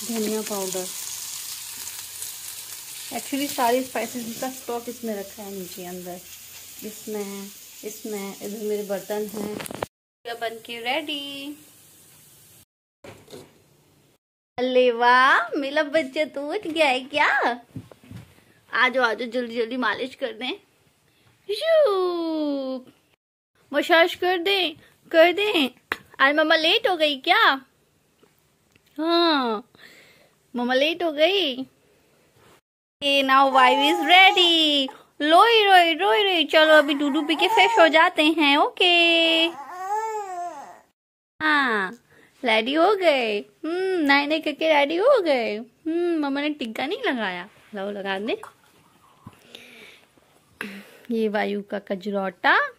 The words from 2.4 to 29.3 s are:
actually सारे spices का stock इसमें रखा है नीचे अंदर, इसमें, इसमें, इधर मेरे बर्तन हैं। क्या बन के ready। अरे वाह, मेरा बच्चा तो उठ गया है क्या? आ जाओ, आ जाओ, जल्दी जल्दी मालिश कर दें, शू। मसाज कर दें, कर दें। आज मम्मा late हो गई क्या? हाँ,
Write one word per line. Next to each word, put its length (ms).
actually 320
सारे 340
spices 580
का 100
stock 380
इसमें 260
रखा 280
है 100
नीचे 320
अंदर, 340
इसमें, 640
इसमें, 520
इधर 320
मेरे 220
बर्तन 440
हैं। 220
क्या 840
बन 240
के 160
ready। 760
अरे 360
वाह, 640
मेरा 260
बच्चा 300
तो 180
उठ 140
गया 200
है 120
क्या? 140
आ 180
जाओ, 140
आ 100
जाओ, 140
जल्दी 280
जल्दी 240
मालिश 360
कर 180
दें, 200
शू। 240
मसाज 440
कर 220
दें, 380
कर 220
दें। 360
आज 160
मम्मा 200
late 320
हो 100
गई 240
क्या? 220
हाँ, 680